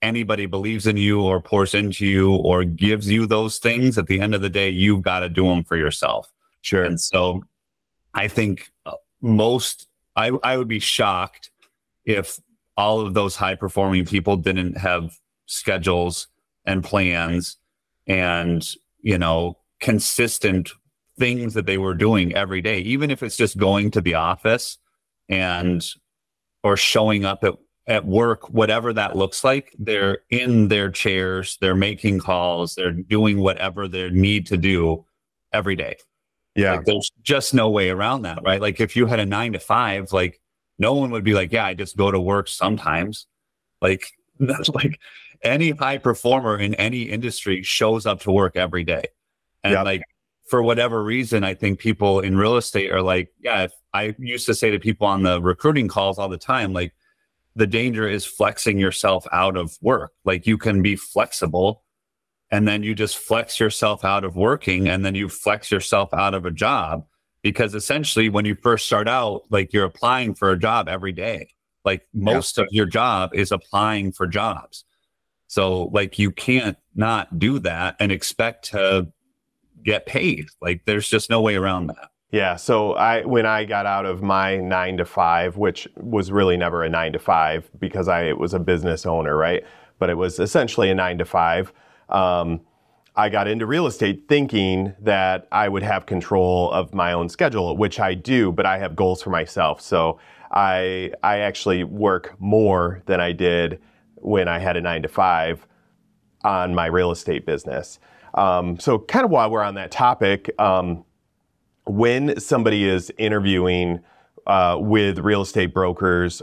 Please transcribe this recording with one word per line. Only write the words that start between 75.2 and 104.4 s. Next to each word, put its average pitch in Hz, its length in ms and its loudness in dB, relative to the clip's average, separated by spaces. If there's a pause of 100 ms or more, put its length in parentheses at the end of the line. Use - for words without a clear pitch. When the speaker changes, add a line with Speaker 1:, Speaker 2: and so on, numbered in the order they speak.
Speaker 1:
So, 92 440 0
like, 98 260 -2
you 101 120 2
can't 123 460 0 (180)
not 104 440 0
do 120 220 2
that 87 380 -4
and 101 140 0
expect - 580 -4
to 95 380 2 (720)
get 104 240 -2
paid. 131 400 -2 (140)
Like, 87 240 -4
there's 107 240 -2
just 110 220 0
no 117 100 4
way 107 160 2
around 92 320 0
that. - 220 -16 (220)
Speaker 2:
Yeah. 95 240 0
So 107 380 2
I, 113 300 2
when 120 220 2
I 110 180 0
got 101 220 -2
out 98 180 -2
of 92 180 -4
my 98 340 2
nine-to-five, 90 1000 0
which 101 300 -2 (100)
was 101 360 -2
really 95 240 4
never 87 260 -2
a 80 60 -2
nine-to-five 80 920 0
because 92 300 -4
I 85 240 2
was 87 200 -2
a 95 60 -2
business 85 480 -2
owner, 80 300 0
right? 85 280 2 (340)
But 90 120 0
it 85 60 -2
was 87 240 -2
essentially 110 500 2
a 95 40 2
nine-to-five. 90 800 0 (360)
Um, 87 520 0 (540)
I 107 140 2
got 101 180 0
into 110 180 -2
real 156 220 0
estate - 420 -2
thinking 98 720 2
that 95 520 0
I 104 160 2
would 98 160 -4
have 101 220 -2
control 90 640 2
of 90 200 -2
my 87 200 0
own 85 160 -2
schedule, 98 480 -2
which 101 240 -2
I 95 140 0
do, 110 380 0
but 98 140 0
I 95 120 0
have 87 180 -8
goals 92 260 0
for 98 80 -8
myself. 82 500 -2
So 82 380 0 (320)
I, 92 640 0 (100)
I 101 160 2
actually 95 460 -2
work 98 560 -2
more 92 640 2
than 92 140 0
I 87 120 0
did 85 480 0 (360)
when 95 320 0